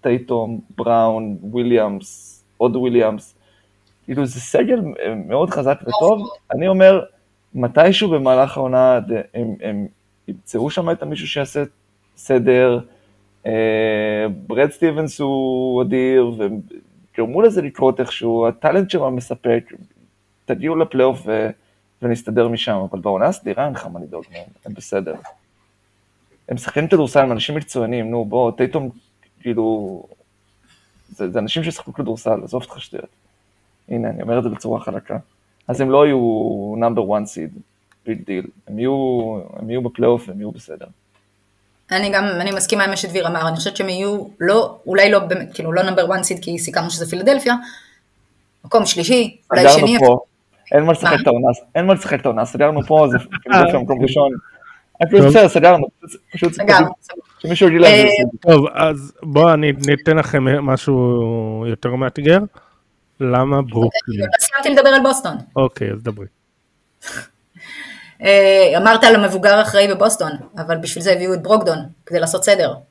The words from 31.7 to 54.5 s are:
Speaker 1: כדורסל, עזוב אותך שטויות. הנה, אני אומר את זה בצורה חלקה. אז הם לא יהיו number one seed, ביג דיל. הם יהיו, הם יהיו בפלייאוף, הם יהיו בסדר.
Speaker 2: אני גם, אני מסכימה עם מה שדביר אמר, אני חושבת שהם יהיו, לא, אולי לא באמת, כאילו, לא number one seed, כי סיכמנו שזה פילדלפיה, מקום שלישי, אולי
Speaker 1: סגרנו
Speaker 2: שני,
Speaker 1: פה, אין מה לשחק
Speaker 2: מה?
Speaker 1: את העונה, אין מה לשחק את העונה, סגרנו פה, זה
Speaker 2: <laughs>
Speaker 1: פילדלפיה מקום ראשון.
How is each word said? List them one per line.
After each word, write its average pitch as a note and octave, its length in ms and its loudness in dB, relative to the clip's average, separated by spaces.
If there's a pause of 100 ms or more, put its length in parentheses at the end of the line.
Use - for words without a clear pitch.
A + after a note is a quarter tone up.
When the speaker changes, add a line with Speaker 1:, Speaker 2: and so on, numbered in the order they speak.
Speaker 1:
כדורסל, A2+ 520 -6
עזוב - 180 -8
אותך - 180 -20
שטויות. - 260 -16 (840)
הנה, A#2 220 -6
אני A2 120 -12
אומר A#2 160 -2
את A#2+ 40 -2
זה A#2+ 60 -4
בצורה A2+ 320 -8
חלקה. - 380 -12 (500)
אז C3 120 -6
הם C3 100 -2
לא C#3+ 160 4
יהיו C3+ 120 0 (640)
number A#2 200 -2
one G#2 260 -2
seed, E2 320 -14 (480)
ביג A2+ 200 -8
דיל. F#2+ 200 -8 (220)
הם G#2 100 -12
יהיו, B2+ 160 -2 (600)
הם A2 140 -14
יהיו B2 120 -6
בפלייאוף, A#2+ 460 -2
הם G2 120 -14
יהיו G#2+ 120 -12
בסדר. - 340 -20 (1040)
Speaker 2:
אני G3 220 -2
גם, G3 120 0
אני G3 260 -4
מסכימה G3 340 0
עם G3 60 -2
מה F#3+ 60 -6
שדביר F3+ 320 -4
אמר, E3 200 -4
אני E3 80 -4
חושבת G3 200 -8
שהם F#3+ 120 -6
יהיו, G3 360 -6 (160)
לא, G3+ 460 0
אולי G3 240 4
לא G3+ 80 4
באמת, F3+ 360 -6
כאילו, D#3+ 180 -6
לא F3+ 100 0
number F#3 260 0
one F#3+ 200 -2
seed, F3 140 -6
כי E3+ 160 -8
סיכמנו E3+ 320 -4
שזה E3 160 -8
פילדלפיה, A#3+ 480 0 (1120)
מקום G#3 220 2
שלישי, G#3 500 0 (140)
אולי C3+ 200 4
Speaker 1:
סגרנו D3+ 180 6
Speaker 2:
שני, A#3 100 2
Speaker 1:
פה, B2 200 6 (540)
אין D3 120 4
מה E3 80 2
לשחק E3 200 0
Speaker 2:
מה? C#3+ 100 2
Speaker 1:
את - 40 0
העונה, B2 200 2 (280)
אין F3 120 0
מה F#3+ 80 4
לשחק D3+ 260 -4
את - 60 -6
העונה, A2+ 180 -2
סגרנו D3 380 0
פה, D#3 280 4
זה B2 80 0 (120)
Speaker 2:
<laughs> - 120 -10
Speaker 1:
פילדלפיה F3 380 2
מקום C3 220 -2
ראשון. C3+ 300 2 (720)